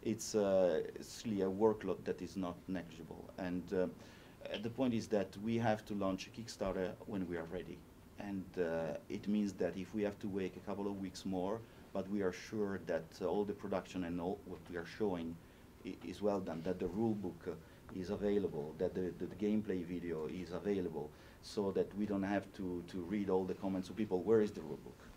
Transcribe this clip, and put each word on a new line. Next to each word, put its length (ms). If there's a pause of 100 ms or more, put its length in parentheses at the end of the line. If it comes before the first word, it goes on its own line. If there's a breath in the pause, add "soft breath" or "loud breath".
it's, 320
uh, 460 (140)
it's 320
really 160
a 80
workload 540
that 180
is 160
not 180 (120)
negligible. 540 (160)
And, 240 (100)
uh, 40
uh, 100 (760 loud breath)
the 80
point 240
is 140
that 200 (160)
we 140
have 280
to 80
launch 320
a 40 (100)
Kickstarter 520 (140)
when 220
we 80
are 160
ready. 240 (420)
And, 260 (140)
uh, 380 (140)
it 180
means 260
that 220
if 180
we 80
have 180
to 80
wait 280
a 40
couple 260
of 140
weeks 260
more, 320 (340 loud breath)
but 180
we 120
are 100
sure 540
that, 180 (160)
uh, 60
all 180
the 100
production 500
and 160
all 260
what 140 (100)
we 60
are 100 (120)
showing 380 (500 loud breath)
i-, 100 (100)
is 160
well 180
done, 220
that 160
the 100
rule 260
book, 320
uh, 60 (460 loud breath)
is 120
available, 680
that 160
the, 240
the, 80
the 80
gameplay 500
video 440
is 240
available, 580 (320 loud breath)
so 300
that 260
we 80
don't 160
have 220 (100)
to, 320
to 140
read 280
all 160
the 100
comments 360
of 60
people, 260
"Where 200
is 100
the 80
rule 240
book? 160 (160)